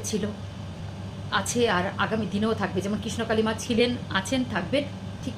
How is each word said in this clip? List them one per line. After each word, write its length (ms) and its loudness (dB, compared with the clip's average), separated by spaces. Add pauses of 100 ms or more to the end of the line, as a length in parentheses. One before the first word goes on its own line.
ছিল, 220 0 (1040)
আছে, 380 2
আর 120 4 (160)
আগামী 280 2
দিনেও 280 2
থাকবে। 260 0
যেমন 220 0
কৃষ্ণকালী 400 0
মা 160 2
ছিলেন, 380 4 (140)
আছেন, 400 2
থাকবেন, 340 2 (400)
ঠিক 140 -4